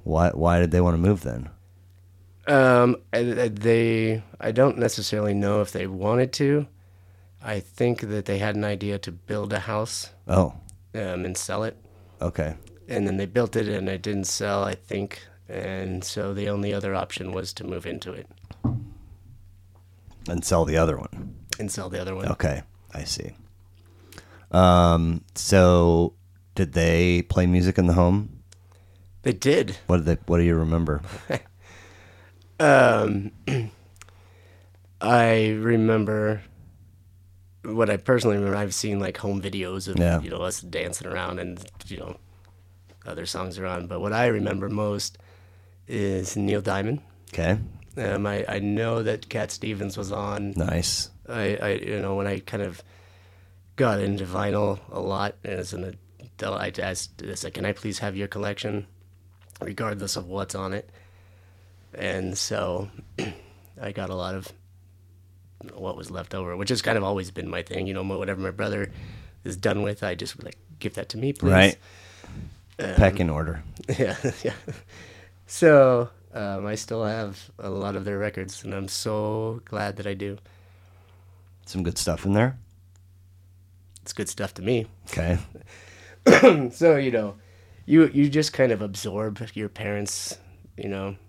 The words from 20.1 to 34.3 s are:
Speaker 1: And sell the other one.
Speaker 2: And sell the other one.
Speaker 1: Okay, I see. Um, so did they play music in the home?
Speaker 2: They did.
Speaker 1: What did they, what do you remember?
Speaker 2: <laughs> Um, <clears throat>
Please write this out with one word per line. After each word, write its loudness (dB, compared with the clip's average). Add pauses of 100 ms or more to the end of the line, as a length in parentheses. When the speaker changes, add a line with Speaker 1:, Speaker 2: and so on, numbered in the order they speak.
Speaker 1:
And -4
sell 4
the 2
other 4
one. -12 (240)
Speaker 2:
And -6
sell -8
the -8
other -6
one. -6
Speaker 1:
Okay, -2 (320)
I -10
see. -8 (1160)
Um, 6 (120)
so 6 (400)
did 0
they 4
play 2
music 4
in 6
the 6
home? 2 (800)
Speaker 2:
They 0
did. 0 (100)
Speaker 1:
What 6
did 0
they, 4 (100)
what 4
do 6
you 4
remember? 0 (280)
Speaker 2:
<laughs> -4 (1200)
Um, 6 (160)
<clears throat> -2 (1300)